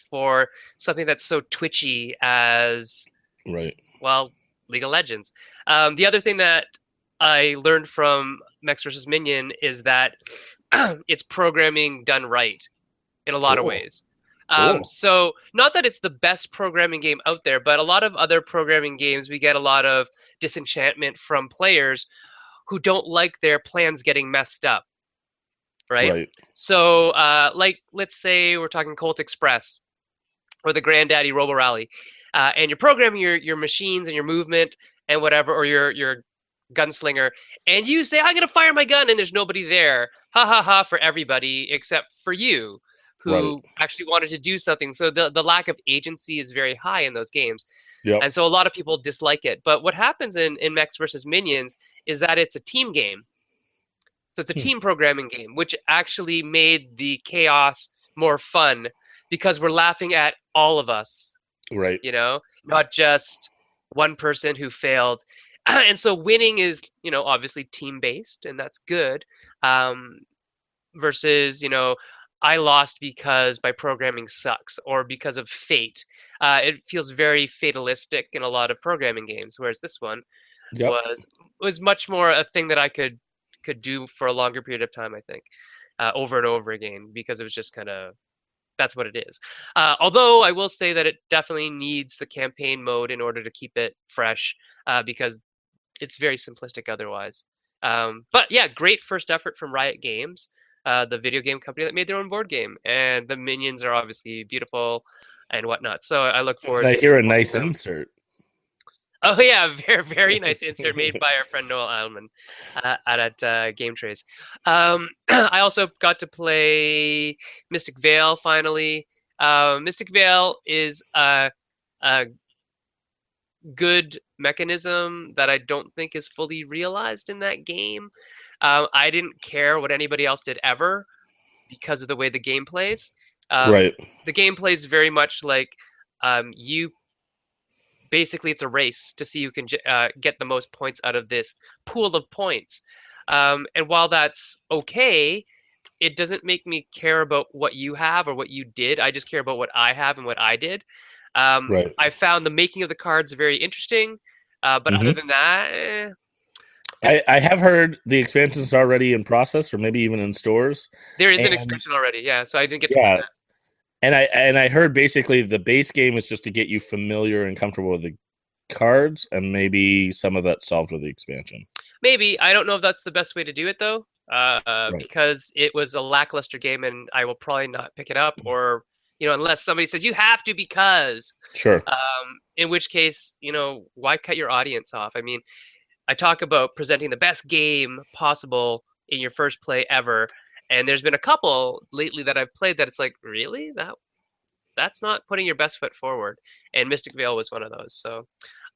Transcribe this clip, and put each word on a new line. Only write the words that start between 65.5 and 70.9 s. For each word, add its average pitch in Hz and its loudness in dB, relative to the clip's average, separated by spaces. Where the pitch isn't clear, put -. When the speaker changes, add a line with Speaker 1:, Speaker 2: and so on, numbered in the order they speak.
Speaker 1:
And 220 4
so 208 2
winning 214 2
is, 175 0
you 165 -10
know, 139 0
obviously 135 -2
team-based, 135 -8
and 135 -14
that's 131 -12
good. 151 -4
Um, 127 0